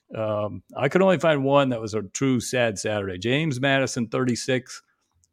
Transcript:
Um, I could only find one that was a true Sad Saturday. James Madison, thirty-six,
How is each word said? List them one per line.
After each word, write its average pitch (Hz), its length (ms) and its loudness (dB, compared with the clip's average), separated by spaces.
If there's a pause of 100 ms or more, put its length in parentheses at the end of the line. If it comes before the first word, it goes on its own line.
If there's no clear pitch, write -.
(160)
Um, 104 460 -4 (140)
I 139 140 0
could 185 120 4
only 190 160 4
find 147 260 2
one 139 260 4
that 117 120 -4
was 107 120 -6
a 107 80 -2
true 127 380 0
Sad 117 380 0
Saturday. 101 420 -2
James 131 420 0
Madison, 135 460 0
thirty-six, 127 720 -2 (520)